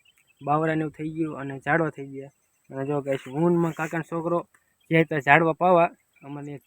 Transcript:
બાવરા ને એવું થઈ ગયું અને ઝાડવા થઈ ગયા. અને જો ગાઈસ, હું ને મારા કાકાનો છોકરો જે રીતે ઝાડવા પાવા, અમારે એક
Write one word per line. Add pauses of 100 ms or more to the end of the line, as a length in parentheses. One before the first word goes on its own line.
(420)
બાવરા
ને
એવું
થઈ
ગયું
અને
ઝાડવા
થઈ
ગયા. (400)
અને
જો
ગાઈસ,
હું
ને
મારા
કાકાનો
છોકરો (440)
જે
રીતે
ઝાડવા
પાવા, (320)
અમારે
એક